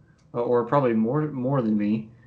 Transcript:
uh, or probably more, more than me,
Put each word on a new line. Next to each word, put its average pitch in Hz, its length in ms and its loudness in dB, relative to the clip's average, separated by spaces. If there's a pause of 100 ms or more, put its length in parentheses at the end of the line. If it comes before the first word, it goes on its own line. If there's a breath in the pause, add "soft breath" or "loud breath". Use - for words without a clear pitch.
(340 soft breath)
uh, 120 80 -4
or 120 240 0
probably 127 280 2
more, 127 380 0
more 131 300 -2
than 107 160 0
me, 107 320 -2 (180 soft breath)